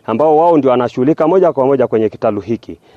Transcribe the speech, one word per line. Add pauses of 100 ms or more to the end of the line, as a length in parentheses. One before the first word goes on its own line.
ambao
wao
ndio
wanashughulika
moja
kwa
moja
kwenye
kitalu
hiki, (200)